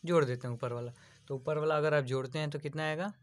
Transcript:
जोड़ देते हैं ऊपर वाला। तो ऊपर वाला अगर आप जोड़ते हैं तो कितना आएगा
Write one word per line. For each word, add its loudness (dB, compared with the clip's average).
जोड़ 6
देते -4
हैं -4
ऊपर -4
वाला। -6
तो -4
ऊपर -2
वाला 2
अगर 4
आप 4
जोड़ते -2
हैं -2
तो -6
कितना -4
आएगा -2